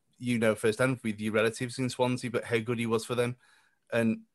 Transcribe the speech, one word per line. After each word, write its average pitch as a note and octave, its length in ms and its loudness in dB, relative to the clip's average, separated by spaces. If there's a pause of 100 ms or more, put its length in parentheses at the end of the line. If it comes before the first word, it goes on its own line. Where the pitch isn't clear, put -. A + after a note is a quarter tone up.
(180)
you B2 220 -2
know A2 160 4
firsthand B2 480 2
with G#2 160 -4
your G#2+ 140 -2
relatives A2+ 460 0
in B2+ 100 0
Swansea, B2 420 -2
but A#2 140 -2
how A#2+ 140 0
good A#2 200 -2
he A#2 60 -2
was A2+ 200 0
for B2 100 -4
them, A#2+ 200 0 (560)
and A2+ 300 2 (140)